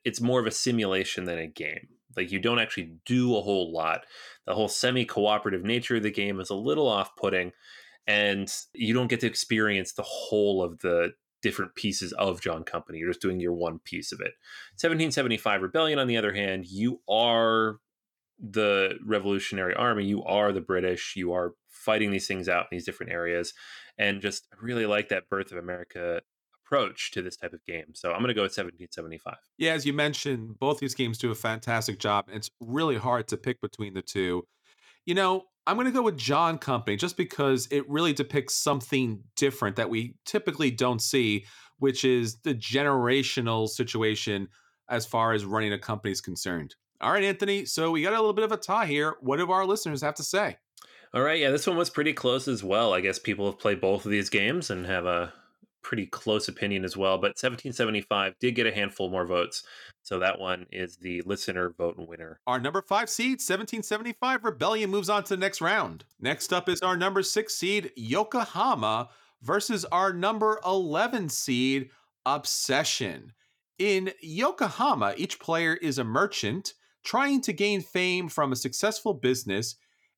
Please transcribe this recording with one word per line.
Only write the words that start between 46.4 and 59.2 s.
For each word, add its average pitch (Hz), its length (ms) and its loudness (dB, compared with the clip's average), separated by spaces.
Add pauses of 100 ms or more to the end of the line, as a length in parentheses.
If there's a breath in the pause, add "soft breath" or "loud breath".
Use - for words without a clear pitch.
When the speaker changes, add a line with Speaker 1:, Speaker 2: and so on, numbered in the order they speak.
Speaker 2:
All 123 120 0
right, 196 120 2
Anthony, 202 420 0
so 160 260 0
we 156 120 0
got 196 100 0
a 226 40 2
little 214 160 4
bit 220 120 2
of 208 60 0
a 214 60 -2
tie 208 280 0
here. 151 360 0
What 135 160 0
do 175 140 0
our 190 140 2
listeners 165 380 -2
have 151 120 -2
to 151 80 -8
say? 180 340 -2 (560 loud breath)
Speaker 1:
All 123 80 2
right, 156 180 2
yeah, 139 100 4
this 143 160 2
one 180 100 2
was 170 140 2
pretty 147 240 0
close 127 340 0
as 113 160 0
well. 101 300 4
I 92 80 2
guess 95 160 0
people 101 300 -2
have 98 120 -4
played 101 220 0
both 98 240 2
of 101 60 -2
these 101 180 2
games 123 400 0
and 90 160 -4
have 92 200 0
a 87 280 0 (500 loud breath)
pretty 104 220 -4
close - 420 -2
opinion 98 380 -2
as 90 100 -6
well, 95 220 2
but 101 220 -2
seventeen 123 340 -4
seventy-five 101 640 0
did 123 140 2
get 117 140 2
a 107 40 0
handful 98 380 -2
more 90 160 0